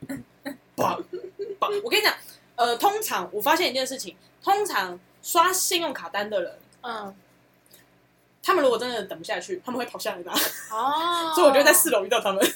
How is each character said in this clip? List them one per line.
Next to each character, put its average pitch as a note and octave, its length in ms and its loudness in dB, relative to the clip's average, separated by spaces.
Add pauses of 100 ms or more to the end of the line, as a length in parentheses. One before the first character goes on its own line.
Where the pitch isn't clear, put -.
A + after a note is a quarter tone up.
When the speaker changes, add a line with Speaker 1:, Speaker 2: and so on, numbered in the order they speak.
(760)
Speaker 1:
砰， - 280 0 (560)
砰。 G#4 240 0
我 - 60 -6
跟 G#4 100 2
你 G#4+ 40 2
讲， E4+ 100 2 (420)
呃， A#3+ 220 2
通 G#4 240 2
常 F#3+ 320 -2
我 G3+ 80 -4
发 D4+ 140 4
现 E4 140 2
一 B3 40 -4
件 C4 120 -2
事 C4 120 -6
情， - 180 -12 (280)
通 G4+ 200 2
常 F#3+ 360 -2 (240)
刷 F4 280 4
信 F4+ 300 0
用 D4+ 100 -2
卡 E3+ 180 -10
单 G#3 200 -4
的 G3 140 0
人， - 160 -10 (220)
Speaker 2:
嗯。 G#3+ 340 -10 (1300)
Speaker 1:
他 F#4+ 120 4
们 D#4 80 4
如 C4 60 4
果 A#3 80 2
真 B3 120 -4
的 A3+ 140 -6
等 E3 140 -10
不 E3 60 -16
下 G3+ 160 -6
去， F3+ 240 -8
他 B3+ 80 -8
们 A#3+ 60 -6
会 A#3+ 80 -4
跑 G#3+ 140 -12
下 G3+ 160 -4
来 F3 80 -12
拿。 E3 80 -12 (400)
Speaker 2:
哦。 D#4+ 640 -2
Speaker 1:
<laughs> - 0 -
所 E4+ 100 6
以 D4 40 10
我 C#4 60 8
就 C#4 100 6
在 D4+ 80 8
四 D#4+ 200 4
楼 G3+ 140 2
遇 F#3+ 40 -10
到 A#3 100 2
他 G3+ 140 0
们。 G3 100 2 (120)